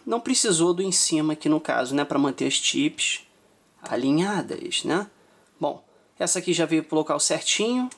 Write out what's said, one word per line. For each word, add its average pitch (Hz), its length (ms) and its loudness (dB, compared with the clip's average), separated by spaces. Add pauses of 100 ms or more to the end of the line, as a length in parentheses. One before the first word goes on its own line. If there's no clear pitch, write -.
Não 226 140 0
precisou 180 560 2
do 180 80 -2
em 190 80 0
cima 156 440 2
aqui 151 140 -4
no 156 120 4
caso, 127 340 0
né? 143 100 2
Pra 143 140 -2
manter 135 300 0
as 135 60 -2
chips - 680 -2 (600)
alinhadas, 151 1000 -2
né? 196 260 -2 (520)
Bom, - 240 -4 (340)
essa 180 220 -2
aqui 175 120 0
já 165 140 2
veio 160 160 2
pro 156 140 -2
local 151 240 0
certinho. 240 760 0